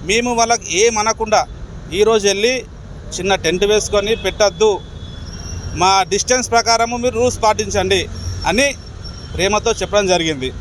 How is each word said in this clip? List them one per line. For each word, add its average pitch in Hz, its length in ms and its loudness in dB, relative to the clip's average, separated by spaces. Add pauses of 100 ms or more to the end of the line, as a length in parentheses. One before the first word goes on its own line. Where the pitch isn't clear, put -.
మేము 233 300 0
వాళ్ళకి 226 520 2
ఏం 226 120 2
అనకుండా 214 480 2 (460)
ఈరోజు 208 360 4
వెళ్ళి 220 360 0 (540)
చిన్న 190 160 2
టెంట్ 185 300 0
వేసుకొని, 208 520 2
"పెట్టద్దు, 196 640 2 (960)
మా 190 280 4
డిస్టెన్స్ 202 480 0
ప్రకారము 233 460 2
మీరు 240 180 -2
రూల్స్ 240 280 0
పాటించండి" 196 680 2 (380)
అని 247 280 2 (600)
ప్రేమతో 202 380 0
చెప్పడం 208 340 0
జరిగింది. 156 540 0